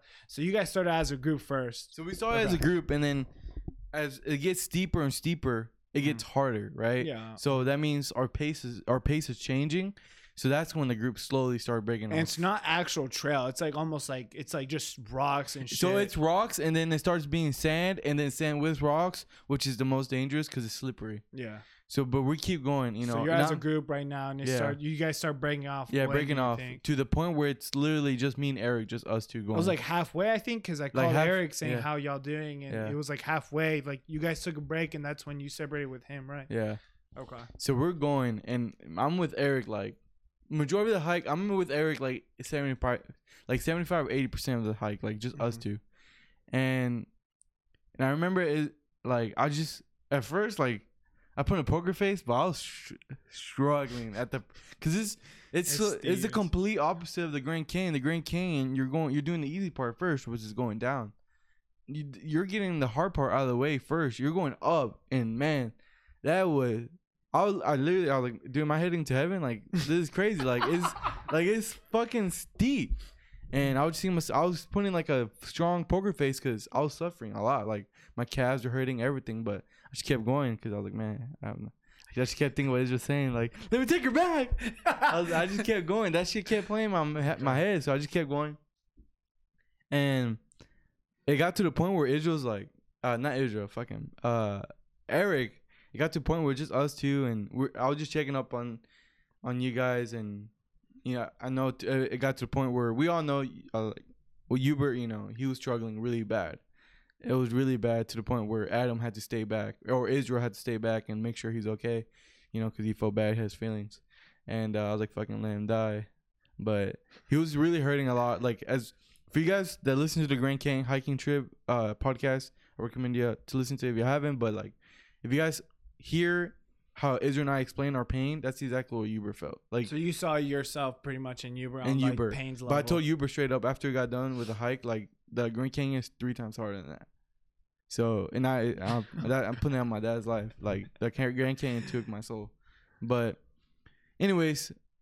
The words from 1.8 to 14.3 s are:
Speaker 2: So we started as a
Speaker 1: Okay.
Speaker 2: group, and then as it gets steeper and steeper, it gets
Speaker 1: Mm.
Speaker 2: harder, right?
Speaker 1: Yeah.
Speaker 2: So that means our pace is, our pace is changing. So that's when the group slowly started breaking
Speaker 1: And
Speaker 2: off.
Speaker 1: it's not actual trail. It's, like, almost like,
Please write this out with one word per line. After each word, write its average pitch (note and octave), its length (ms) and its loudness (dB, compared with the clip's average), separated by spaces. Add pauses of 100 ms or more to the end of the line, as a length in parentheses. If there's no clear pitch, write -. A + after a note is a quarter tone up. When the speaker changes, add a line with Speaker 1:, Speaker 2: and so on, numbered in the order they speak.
Speaker 2:
So D#3+ 80 -10
we F#3 100 -8
started A3+ 340 0
as F#3 60 4
a - 20 6
Speaker 1:
Okay. D3 80 2
Speaker 2:
group, E3+ 260 4
and D3 140 2
then C#3 220 2 (640)
as C#3+ 340 -4
it D3 120 0
gets F3+ 240 0
steeper F3+ 400 0
and C#3 120 2
steeper, B2 580 -2 (220)
it D3 80 2
gets C#3 220 0
Speaker 1:
Mm. - 40 -14
Speaker 2:
harder, A#2 460 0
right? B2 320 2
Speaker 1:
Yeah. A2+ 300 -8
Speaker 2:
So C3 300 2
that C#3 160 2
means D3 320 0
our B2+ 160 0
pace D3+ 340 -4
is, A#2+ 240 -8
our B2+ 140 2
pace D3+ 280 2
is B2 80 -8
changing. D3+ 560 0 (420)
So - 140 0
that's D#3 240 0
when D3 140 0
the B2 80 2
group A2 240 -2
slowly B2+ 400 0
started A#2 260 -2
breaking A2 200 0
Speaker 1:
And A2 100 -2
Speaker 2:
off. D#3 80 4
Speaker 1:
it's D#3+ 160 -2
not F#3+ 260 2
actual D#3+ 420 2
trail. C#3+ 380 0
It's, C3 160 -4
like, D3+ 140 -2
almost D#3 340 -2
like, B2+ 240 -8